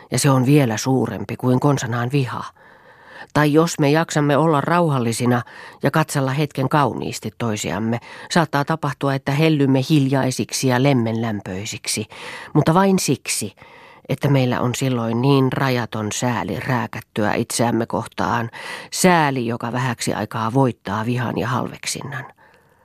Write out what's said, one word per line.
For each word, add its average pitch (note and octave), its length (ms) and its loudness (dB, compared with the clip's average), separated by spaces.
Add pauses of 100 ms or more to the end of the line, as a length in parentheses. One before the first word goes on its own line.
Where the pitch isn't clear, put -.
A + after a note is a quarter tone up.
(100)
ja A#2+ 80 -2
se C#3+ 120 4
on C3 160 4
vielä C3+ 300 4
suurempi A2 600 -2
kuin B2+ 240 2
konsanaan B2+ 520 0
viha. B2 320 -2 (920)
Tai D3 180 4
jos D#3+ 260 4
me D3 120 4
jaksamme D3 460 2
olla D3+ 240 2
rauhallisina B2+ 800 0 (400)
ja C#3+ 80 2
katsella C#3+ 420 0
hetken C#3 360 -2
kauniisti A2 720 0
toisiamme, A2 600 -4 (320)
saattaa C#3+ 340 2
tapahtua, C#3 500 -2
että C#3 180 -4
hellymme C#3+ 480 4 (100)
hiljaisiksi C3 760 0
ja B2 140 2
lemmenlämpöisiksi, A2+ 1200 -2 (480)
mutta D3+ 200 4
vain F#3+ 240 4
siksi, - 540 -4 (560)
että C#3+ 200 0
meillä C3 320 2
on A#2+ 140 0
silloin A#2+ 480 0
niin C3+ 300 4
rajaton A#2+ 600 -2
sääli G2+ 480 -2
rääkättyä A2+ 760 -4
itseämme A#2 520 0
kohtaan, A2 640 -4 (420)
sääli, D3 540 2
joka A#2 260 -6
vähäksi B2+ 420 -2
aikaa A2+ 400 -4
voittaa A2 520 0
vihan B2 320 -2
ja G2 100 -2
halveksinnan. - 760 -6 (600)